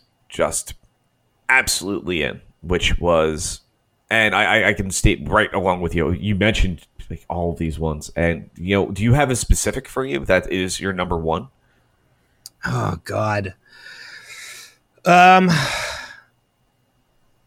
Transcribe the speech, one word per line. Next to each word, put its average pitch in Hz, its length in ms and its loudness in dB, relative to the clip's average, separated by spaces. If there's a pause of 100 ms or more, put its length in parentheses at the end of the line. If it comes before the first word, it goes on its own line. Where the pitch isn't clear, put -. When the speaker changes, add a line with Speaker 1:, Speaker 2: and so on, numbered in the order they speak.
(280)
Speaker 1:
just - 460 -4 (760)
absolutely 95 760 0
in, 60 180 -6 (220)
which 85 360 0
was, 82 640 0 (500)
and 107 240 2
I, 104 100 2 (200)
I, 98 40 2
I 107 60 4
can 95 160 -4
state 87 380 0
right 101 260 2
along 92 260 0
with 82 140 -4
you. 82 180 0
You 101 220 -2
mentioned, 98 500 0 (240)
like, - 220 -14
all 85 220 -2
of - 60 -8
these 80 200 -4
ones, 78 380 -6
and, 82 400 -2
you 92 180 -2
know, 98 160 2
do 95 140 -6
you 120 100 4
have 143 160 2
a 123 60 0
specific - 520 0
for 131 160 -4
you 135 220 -6
that 92 240 2
is 92 300 -4
your 95 120 -4
number 90 240 -2
one? 80 320 -2 (1160)
Speaker 2:
Oh 113 380 -4
God, 104 500 -4 (1500)
um, 185 420 8 (2000)